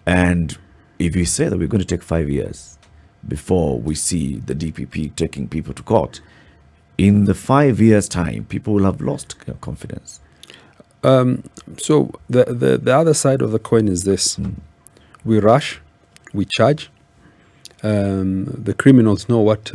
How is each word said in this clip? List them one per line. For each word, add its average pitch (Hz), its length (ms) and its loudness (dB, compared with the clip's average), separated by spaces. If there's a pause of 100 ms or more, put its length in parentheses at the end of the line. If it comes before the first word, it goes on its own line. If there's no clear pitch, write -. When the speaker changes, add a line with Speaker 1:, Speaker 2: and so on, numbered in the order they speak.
Speaker 1:
and 90 500 2 (440)
if 85 160 -2
you 90 100 0
say 147 240 -2
that 92 80 -2
we're 85 120 -2
going 101 120 0
to 87 60 -6
take 85 160 -4
five 82 260 -2
years - 480 -6 (500)
before 76 520 0
we 76 160 -4
see 71 420 -4
the 64 160 -8
D 78 180 -6
P 65 140 -10
P 76 240 -8
taking 69 380 -6
people 73 260 -8
to - 100 -18
court, - 380 -2 (760)
in 101 280 4
the 98 80 2
five 135 480 2
years' 107 260 4
time, 80 380 -6
people - 300 -6
will 98 100 2
have 95 160 -2
lost - 340 -8 (100)
c-, - 160 -12
confidence. - 580 -14 (840)
Speaker 2:
Um, 127 400 2 (340)
so - 340 0 (180)
the, 123 160 4
the, 123 320 0
the 123 180 0
other 160 180 4
side 135 280 0
of 113 100 -2
the 110 80 0
coin 113 280 2
is 92 160 -2
this. - 340 -2
Speaker 1:
Mm. - 180 -8 (680)
Speaker 2:
We 110 160 2
rush, 113 420 2 (520)
we 98 120 -2
charge. - 440 0 (920)
Um, 98 600 -2
the 101 280 -6
criminals 113 560 4
know 117 100 2
what, 107 360 2